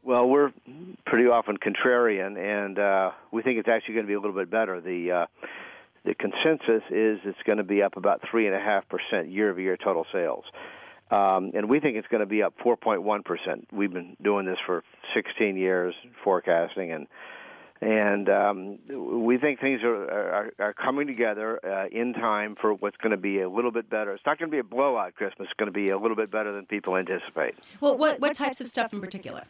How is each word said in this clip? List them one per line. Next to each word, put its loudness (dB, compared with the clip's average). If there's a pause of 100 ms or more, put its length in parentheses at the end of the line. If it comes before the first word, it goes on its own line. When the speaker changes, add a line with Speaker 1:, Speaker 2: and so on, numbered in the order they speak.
Speaker 1:
Well, 4
we're 6 (520)
pretty 6
often 4
contrarian, 2
and, -2
uh, 4 (220)
we -2
think 2
it's 0
actually 0
gonna -2
be -2
a 0
little -4
bit -2
better. -2
The, -4
uh, 2 (800)
the 0
consensus 0
is 2
it's -8
gonna 0
be 4
up 0
about 0 (100)
three 2
and 2
a 0
half 0
percent -4
year-over-year 0
total 0
sales. -2 (680)
Um, 4
and -2
we 4
think 0
it's -6
gonna 2
be 0
up 2
four 4
point 0
one 0
percent. -4
We've 0
been -10
doing 2
this -2
for -2 (280)
sixteen 0
years, 2 (300)
forecasting, 2
and, -8 (720)
and, 2
um, 2 (460)
we 4
think 0
things 0
are, 0
are, -2
are 0
coming -2
together, -2
uh, -2
in -2
time -2
for 2
what's -4
gonna 0
be -2
a 0
little 0
bit -6
better. -4
It's -12
not 0
gonna -6
be 0
a -4
blowout -2
Christmas. -8
It's -10
gonna -2
be 0
a 0
little 0
bit -2
better -4
than -10
people -2
anticipate. -4 (240)
Speaker 2:
Well, 4
what, 2
what 0
types -4
of -8
stuff -4
in -8
particular? -10